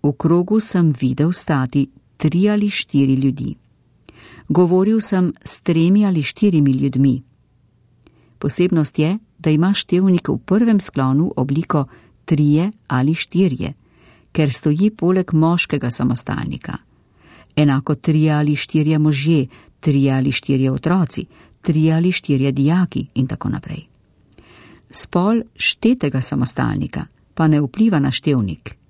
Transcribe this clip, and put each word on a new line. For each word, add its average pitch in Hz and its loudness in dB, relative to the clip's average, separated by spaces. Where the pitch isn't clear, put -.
V 147 0
krogu 180 0
sem 170 0
videl 131 0
stati 139 -2
tri 170 0
ali 208 0
štiri 139 0
ljudi. 131 -2
Govoril 185 2
sem 185 -2
s - -6
tremi 180 2
ali 170 0
štirimi 156 2
ljudmi. 131 0
Posebnost 165 0
je, 165 0
da 160 -2
ima 175 2
števnik 180 0
v - -2
prvem 220 2
sklonu 139 0
obliko 143 -2
trije 151 2
ali 131 0
štirje, 151 -2
ker 147 0
stoji 165 0
poleg 185 -2
moškega 156 0
samostalnika. - -6
Enako 143 2
trije 156 0
ali 147 0
štirje 156 0
možje, 151 2
trije 139 2
ali 135 0
štirje 131 0
otroci, 170 -2
trije 156 2
ali 170 0
štirje 139 -2
dijaki 147 0
in 131 0
tako - -8
naprej. - -8
Spol 214 0
štetega 160 -2
samostalnika 123 -4
pa 160 2
ne 151 4
vpliva 190 0
na 139 0
števnik. 117 -4